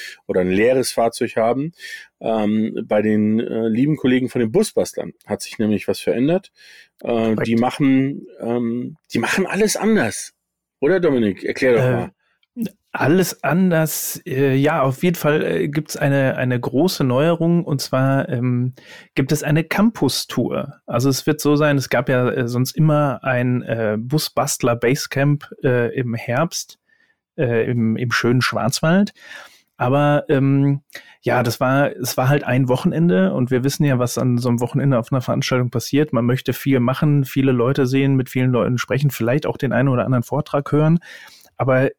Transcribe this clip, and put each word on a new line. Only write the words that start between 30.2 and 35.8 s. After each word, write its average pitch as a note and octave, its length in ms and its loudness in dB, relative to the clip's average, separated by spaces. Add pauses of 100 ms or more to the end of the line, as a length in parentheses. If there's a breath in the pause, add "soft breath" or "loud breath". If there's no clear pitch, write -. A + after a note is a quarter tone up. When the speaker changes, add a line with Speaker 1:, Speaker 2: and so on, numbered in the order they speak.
Speaker 2:
ähm, C#3 500 2 (400 loud breath)
ja, B2 220 0
das A#2 180 -2
war, C3+ 340 2
es B2+ 220 -6
war B2+ 140 2
halt D3 140 0
ein B2+ 240 0
Wochenende F3+ 680 2
und B2 160 -2
wir B2+ 120 2
wissen C#3 220 0
ja, C3+ 140 2
was B2 180 -2
an B2 220 2
so B2 100 0
einem A#2 120 2
Wochenende C3 380 0
auf A2+ 140 -4
einer C3+ 80 0
Veranstaltung B2 480 -2
passiert. C#3 460 -2